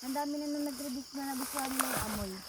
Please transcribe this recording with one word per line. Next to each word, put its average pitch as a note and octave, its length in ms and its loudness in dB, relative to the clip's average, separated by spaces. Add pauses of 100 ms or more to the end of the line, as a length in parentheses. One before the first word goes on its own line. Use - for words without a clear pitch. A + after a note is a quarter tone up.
Ang C4+ 80 0
dami D4 240 2
na D4 80 0
nung D4 160 2
nag-review C4+ 400 -2 (160)
na C4+ 160 0
nagustuhan C4 320 0
nila C4 160 4
yung B3+ 240 2
amoy. G3+ 240 0 (160)